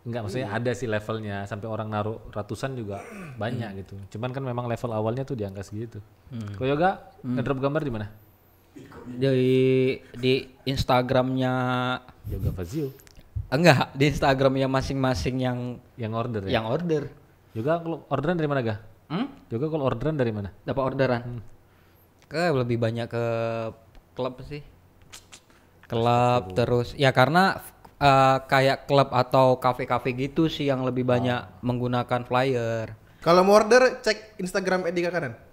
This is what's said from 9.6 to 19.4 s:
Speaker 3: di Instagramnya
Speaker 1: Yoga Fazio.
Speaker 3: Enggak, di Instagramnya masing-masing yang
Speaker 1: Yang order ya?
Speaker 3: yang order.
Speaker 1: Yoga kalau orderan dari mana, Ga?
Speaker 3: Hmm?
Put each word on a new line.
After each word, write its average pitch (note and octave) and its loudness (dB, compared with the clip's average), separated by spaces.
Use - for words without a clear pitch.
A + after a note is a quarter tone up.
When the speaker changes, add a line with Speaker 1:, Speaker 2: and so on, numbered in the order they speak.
Speaker 3:
di B2 0
Instagramnya B2+ 0
Speaker 1:
Yoga G2+ -4
Fazio. C3 -6
Speaker 3:
Enggak, D3+ 4
di C#3 2
Instagramnya C3+ 2
masing-masing C3 0
yang B2+ -2
Speaker 1:
Yang A2 -6
order A2+ -4
ya? G2 -4
Speaker 3:
yang A2+ 0
order. D3 -2
Speaker 1:
Yoga A#2 -2
kalau E3 -6
orderan C#3+ 0
dari D#3 0
mana, C#3 0
Ga? A2+ -2
Speaker 3:
Hmm? G3+ -4